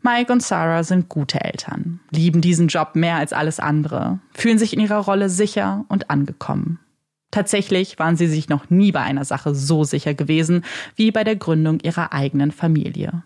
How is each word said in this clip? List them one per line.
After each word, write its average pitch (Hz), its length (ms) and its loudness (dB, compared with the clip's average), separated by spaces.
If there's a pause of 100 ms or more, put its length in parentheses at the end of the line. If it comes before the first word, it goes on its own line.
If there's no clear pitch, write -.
Mike 240 300 2
und 247 100 2
Sarah 165 400 0
sind 180 260 0
gute - 360 -4
Eltern, - 560 -8 (100)
lieben 165 300 2
diesen 170 260 4
Job 160 300 -2
mehr 170 220 2
als 151 140 -4
alles 156 280 -2
andere, 151 580 -2 (140)
fühlen 226 260 2
sich 220 140 2
in - 80 -2
ihrer 208 180 2
Rolle 196 300 2
sicher 196 600 0
und - 220 -2
angekommen. 143 720 -2 (500)
Tatsächlich 196 680 -2
waren 165 160 2
sie 170 100 2
sich 156 220 0
noch 143 220 -2
nie 190 200 6
bei 147 100 0
einer 139 240 -2
Sache 143 300 -4
so 147 300 2
sicher 147 300 -2
gewesen 160 500 0 (320)
wie 220 160 4
bei 220 100 2
der 214 140 0
Gründung 160 440 2
ihrer 165 320 -4
eigenen 139 380 0
Familie. - 760 -2